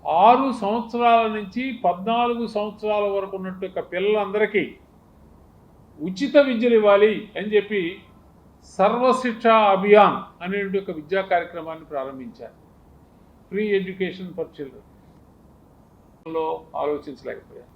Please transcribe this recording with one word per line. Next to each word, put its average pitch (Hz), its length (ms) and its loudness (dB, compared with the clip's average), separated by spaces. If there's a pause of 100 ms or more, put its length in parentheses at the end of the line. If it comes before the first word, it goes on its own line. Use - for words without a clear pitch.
ఆరు 214 400 6 (160)
సంవత్సరాల 233 640 2
నుంచి 214 360 -8 (220)
పద్నాలుగు 233 600 -2
సంవత్సరాల 208 580 -4 (100)
వరకు 196 220 -4
ఉన్నట్టు 185 280 -10
యొక్క 185 140 -8
పిల్లలందరికీ 202 840 -2 (1400)
ఉచిత 190 380 -4
విద్యలు 247 380 4
ఇవ్వాలి 208 360 6 (240)
అని 196 200 -8
చెప్పి 202 260 0 (960)
సర్వశిక్ష 233 720 0 (260)
అభియాన్ 196 440 6 (240)
అనేటువంటి 196 400 -4
ఒక 180 180 -10
విద్యా 165 220 -4
కార్యక్రమాన్ని 165 640 -6
ప్రారంభించారు. 131 720 -12 (920)
Free 208 200 -4 (100)
education 185 560 -8
for 160 120 -8 (100)
children 135 280 -16 (1500)
లో 160 100 -2 (300)
ఆలోచించలేకపోయారు. 143 1000 -10